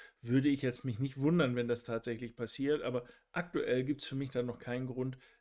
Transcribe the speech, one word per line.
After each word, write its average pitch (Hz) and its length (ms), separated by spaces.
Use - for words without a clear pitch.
würde 131 280
ich 139 120
jetzt 127 240
mich 117 140
nicht 135 180
wundern, 143 380
wenn 120 120
das 120 160
tatsächlich 117 520
passiert, 139 480
aber 123 220
aktuell 135 520
gibt's 139 220
für 135 100
mich 135 140
dann 123 160
noch 120 140
keinen 127 260
Grund, 127 320